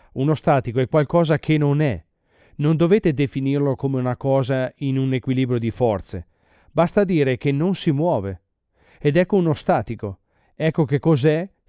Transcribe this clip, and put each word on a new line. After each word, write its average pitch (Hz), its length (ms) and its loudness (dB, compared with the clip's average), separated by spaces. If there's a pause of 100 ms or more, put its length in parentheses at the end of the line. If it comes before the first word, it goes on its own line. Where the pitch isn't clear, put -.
(160)
Uno 143 180 0
statico 131 460 0
è 123 80 0
qualcosa 160 500 2
che 151 200 0
non 147 240 2
è. 113 200 -2 (540)
Non 151 200 0
dovete 170 360 2
definirlo 139 640 -2
come 135 220 -4
una 123 180 -2
cosa 131 600 0
in 135 200 -2
un 131 160 0
equilibrio 127 460 0
di 113 120 -2
forze. 101 580 -4 (420)
Basta 175 340 2
dire 147 320 0
che 143 160 -2
non 170 220 0
si - 180 -2
muove. 131 520 -4 (540)
Ed 147 200 2
ecco 185 180 2
uno 170 160 2
statico. 110 680 -4 (340)
Ecco 156 320 0
che 135 140 -2
cos'è 156 460 2 (220)